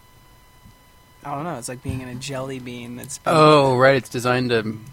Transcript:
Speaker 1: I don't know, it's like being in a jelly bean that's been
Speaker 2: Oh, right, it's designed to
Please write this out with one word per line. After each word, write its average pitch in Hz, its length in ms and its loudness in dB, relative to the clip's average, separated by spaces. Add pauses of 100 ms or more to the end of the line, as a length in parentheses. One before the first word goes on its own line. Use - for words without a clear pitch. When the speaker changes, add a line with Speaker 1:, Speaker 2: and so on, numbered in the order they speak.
(1200)
Speaker 1:
I 143 120 -10
don't 143 80 -8
know, 160 140 -8
it's 120 120 -12
like 127 140 -12
being 127 180 -6
in 127 80 -12
a 123 60 -12
jelly 131 440 -10
bean 120 360 -14
that's 123 220 -14
been - 180 -2
Speaker 2:
Oh, 151 400 6
right, 135 200 6
it's 127 140 -4
designed 123 420 -2
to 110 260 -2 (140)